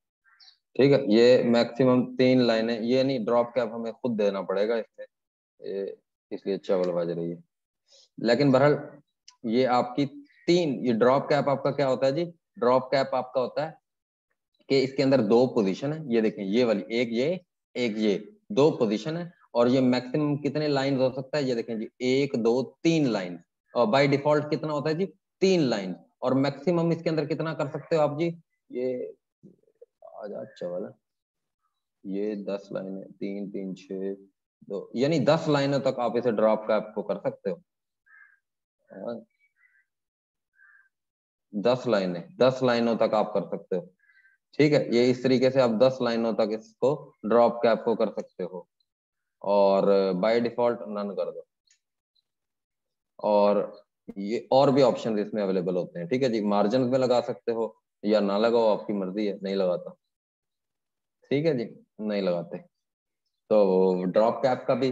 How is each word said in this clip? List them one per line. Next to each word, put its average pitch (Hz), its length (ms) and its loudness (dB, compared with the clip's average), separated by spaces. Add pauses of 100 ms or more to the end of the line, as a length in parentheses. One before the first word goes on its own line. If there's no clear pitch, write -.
(760)
ठीक 139 160 4
है, 117 200 2
ये 120 300 6
maximum 120 760 2
तीन 127 240 4
लाइनें, 113 400 0
ये 127 240 2
नहीं, 131 200 -2
drop 120 300 0
cap 117 180 -2
हमें 117 200 -10
खुद 117 240 -6
देना 101 260 0
पड़ेगा 101 340 -2
इसमें, 104 300 -10 (540)
ये 98 360 -8 (360)
इसलिए 98 260 -4
चवल 90 320 -2
बज 85 200 -2
रही 85 200 -6
है। 87 140 -12 (760)
लेकिन 123 320 2
बहरहाल 147 480 0 (460)
ये 120 180 2
आपकी 123 420 0 (400)
तीन, 156 400 0
ये 123 60 2
drop 127 360 2
cap 143 200 0
आपका 139 220 -2
क्या 139 160 0
होता 131 200 0
है 135 60 2
जी? 165 120 -2 (340)
Drop 127 240 4
cap 135 320 -2
आपका 127 260 -4
होता 135 260 -4
है 160 120 -14 (920)
कि 135 120 2
इसके 131 220 -2
अंदर 135 180 4
दो 117 260 4
position 117 460 -2
है, 151 220 -6
ये 113 60 4
देखें, 107 220 -2
ये 104 220 2
वाली, 101 260 0
एक 117 220 -2
ये, 147 320 -2 (320)
एक 120 200 -2
ये, 104 420 -2 (140)
दो 139 180 4
position 117 460 -2
है। 175 160 -10 (220)
और 120 140 4
ये 131 120 4
maximum 131 560 0
कितने 147 320 -4
lines 139 300 0
हो 127 140 2
सकता - 260 -6
है? 143 60 -2
ये 127 100 0
देखें 113 240 -6
जी, 113 100 -8 (120)
एक, 135 360 0
दो, 120 460 0
तीन 165 240 4
line। 92 340 -4 (360)
और 120 100 4
by 135 220 4
default 147 420 2
कितना 156 220 -4
होता 147 180 -4
है 156 60 -2
जी? 190 100 -2 (340)
तीन 185 200 4
line। 104 360 -2 (260)
और 127 120 0
maximum 165 580 0
इसके 165 180 -4
अंदर 151 160 -2
कितना 160 280 -4
कर 147 140 -4
सकते 151 280 -6
हो 151 60 4
आप 143 160 0
जी? 170 240 -4 (300)
ये 127 420 -6 (1040)
आ 107 100 -14
जा 104 180 -10
चवल, 90 480 -10 (1120)
ये 101 300 -4
दस 98 360 -10
लाइनें, 95 400 -10
तीन, 101 380 -10
तीन, 98 240 -10
छः, 95 400 -8 (540)
दो, 98 280 -10
यानी 143 240 0
दस 151 280 2
लाइनों 139 320 0
तक 131 180 -2
आप 117 180 -2
इसे 120 160 0
drop 107 320 2
cap 107 300 -2
को 101 80 -6
कर 98 140 -4
सकते - 340 -8
हो। 87 120 -10 (1300)
हाँ। 110 320 -12 (2250)
दस 120 320 0
लाइनें, 92 500 -2
दस 127 260 2
लाइनों 117 340 2
तक 110 180 2
आप 104 200 0
कर 98 80 0
सकते 95 340 -8
हो। 85 160 -8 (680)
ठीक 147 140 4
है, - 220 0
ये 123 160 4
इस 123 120 -2
तरीके 127 280 4
से 131 100 2
आप 123 100 4
दस 127 320 2
लाइनों 117 320 0
तक 110 180 0
इसको - 600 -4 (120)
drop 117 360 4
cap 113 220 2
को 117 100 0
कर 104 140 -2
सकते - 360 -10
हो। 87 240 -14 (720)
और 98 720 4
by 104 280 0
default 120 380 -2 (100)
none 104 220 -8
कर 87 200 -6
दो। - 160 -14 (1700)
और 104 640 2 (340)
ये 101 340 -6
और 139 180 6
भी 135 120 4
ऑप्शन 113 360 0
इसमें 104 240 -4
available 92 340 -2
होते 87 220 -6
हैं। 85 100 -8
ठीक 127 140 0
है 123 100 0
जी, 113 80 -2
मार्जिन 104 400 2
में 127 180 0
लगा 123 220 2
सकते 117 320 -6
हो 113 300 -6 (220)
या 104 160 4
ना 101 180 0
लगाओ, 113 400 4
आपकी 104 140 -6
मर्जी 101 340 -4
है, 95 160 -6
नहीं 98 120 -4
लगाता। 92 360 -2 (1400)
ठीक 147 160 0
है 143 120 0
जी, - 260 -10 (160)
नहीं 104 220 -4
लगाते। 87 360 -4 (920)
तो 92 540 4
drop 107 300 2
cap 127 340 -2
का 135 60 2
भी 127 180 -2